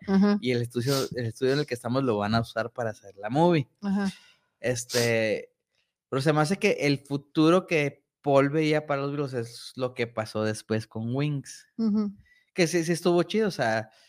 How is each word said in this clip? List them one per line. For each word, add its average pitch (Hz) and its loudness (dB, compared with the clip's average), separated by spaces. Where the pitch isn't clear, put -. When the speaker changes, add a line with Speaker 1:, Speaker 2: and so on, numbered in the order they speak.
Speaker 1:
Ajá. 202 4
Speaker 2:
Y 123 -2
el 120 0
estudio, 123 -2
el 123 -4
estudio 127 0
en 143 2
el 147 -2
que - -6
estamos 123 -2
lo 117 2
van 104 0
a 117 2
usar 110 -6
para 113 -4
hacer 101 -20
la 101 -8
movie. 160 4
Speaker 1:
Ajá. 196 -2
Speaker 2:
Este, 117 -2
pero 135 -2
se 151 2
me 151 2
hace 160 0
que 202 2
el 143 2
futuro 160 2
que 147 -2
Paul 139 4
veía 151 0
para 139 -2
los 143 -4
Beatles 143 -6
es 120 -8
lo 127 -4
que 117 -2
pasó 110 -6
después 110 -4
con 117 -6
Wings. 143 -6
Speaker 1:
Ujú. 214 0
Speaker 2:
Que 175 2
sí, 165 0
sí 175 0
estuvo 175 2
chido, 208 -2
o - -2
sea, 113 -2